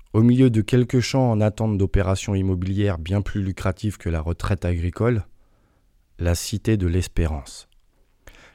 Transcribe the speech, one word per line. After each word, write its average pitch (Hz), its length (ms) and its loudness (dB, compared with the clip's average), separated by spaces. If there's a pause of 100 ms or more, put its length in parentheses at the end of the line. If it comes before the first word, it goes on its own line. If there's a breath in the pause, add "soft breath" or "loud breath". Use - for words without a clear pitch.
(120)
au 110 100 4
milieu 123 280 6
de 110 100 2
quelques 123 400 2
champs 127 320 2
en 107 80 2
attente 107 380 0
d'opérations 98 580 0
immobilières 95 640 0
bien 90 240 -2
plus 104 200 -6
lucratives 95 560 -4
que - 120 -8
la 80 100 -2
retraite 85 460 -4
agricole, 90 580 0 (960)
la 85 160 0
Cité 107 400 -2
de 90 120 0
l'Espérance. 82 840 -4 (840 soft breath)